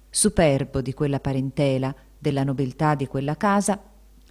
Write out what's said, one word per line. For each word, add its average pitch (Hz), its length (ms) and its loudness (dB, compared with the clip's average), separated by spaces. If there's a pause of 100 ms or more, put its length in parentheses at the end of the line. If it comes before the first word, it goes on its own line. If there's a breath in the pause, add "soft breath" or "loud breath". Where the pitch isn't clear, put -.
Superbo 139 720 2
di 131 140 -4
quella 139 260 -2
parentela, 135 760 0 (240 soft breath)
della 139 280 -2
nobiltà 139 500 0
di 139 100 -4
quella 139 300 -4
casa, 202 420 0 (540)